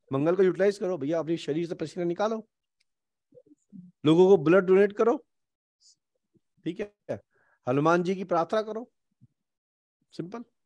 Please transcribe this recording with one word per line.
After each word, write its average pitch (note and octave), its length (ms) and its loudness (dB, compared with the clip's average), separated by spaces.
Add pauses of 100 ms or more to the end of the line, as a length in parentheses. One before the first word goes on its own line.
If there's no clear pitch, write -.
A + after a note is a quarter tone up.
(120)
मंगल D3+ 240 0
को F#3+ 60 2
utilize F#3+ 360 2
करो F#3 200 -4
भैया, D3 200 -4
अपने D#3+ 180 -4
शरीर E3 300 -6
से E3 80 -8
पसीना F3 320 -8
निकालो, G#3+ 400 -4 (1600)
लोगों E3+ 220 6
को G3 80 8
blood F3 280 4
donate F#3+ 280 4
करो, A3 320 0 (1400)
ठीक F#3+ 280 -10 (180)
है, A2 100 -8 (480)
हनुमान D#3 340 2
जी F3+ 120 -2
की F#3+ 100 -8
प्रार्थना E3+ 380 -2
करो, A3 280 -12 (1200)
Simple G#3 320 -14 (220)